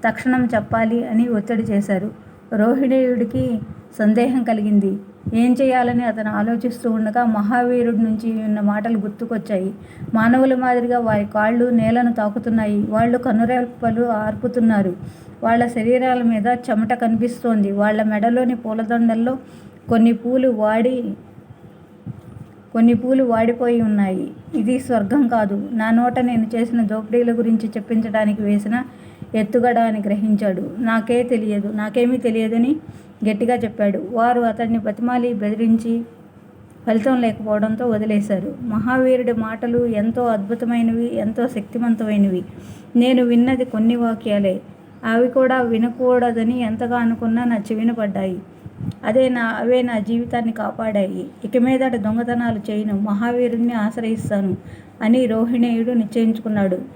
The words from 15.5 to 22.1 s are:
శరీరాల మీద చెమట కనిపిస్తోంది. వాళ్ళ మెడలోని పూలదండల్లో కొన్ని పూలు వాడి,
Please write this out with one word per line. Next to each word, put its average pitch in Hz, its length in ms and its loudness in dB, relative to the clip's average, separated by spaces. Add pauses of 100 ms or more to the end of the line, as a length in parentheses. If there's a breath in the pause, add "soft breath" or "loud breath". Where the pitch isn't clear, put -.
శరీరాల 247 560 0
మీద 226 240 0
చెమట 240 460 0
కనిపిస్తోంది. 226 800 0
వాళ్ళ 214 300 2
మెడలోని 233 540 0
పూలదండల్లో 226 840 0 (500 loud breath)
కొన్ని 233 240 6
పూలు 254 360 2
వాడి, 226 680 0 (1600)